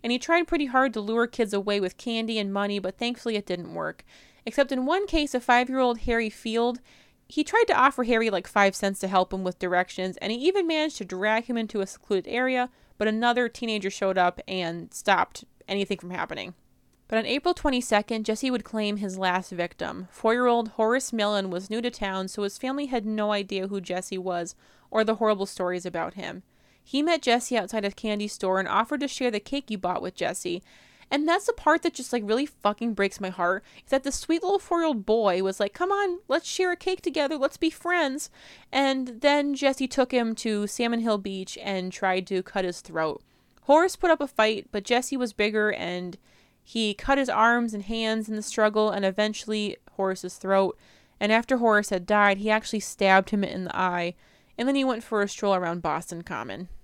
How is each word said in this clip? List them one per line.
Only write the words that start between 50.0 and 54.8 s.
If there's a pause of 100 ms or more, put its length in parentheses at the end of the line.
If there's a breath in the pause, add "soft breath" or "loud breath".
throat. (440 soft breath)
And
after
Horace
had
died,
he
actually
stabbed
him
in
the
eye, (420 soft breath)
and
then
he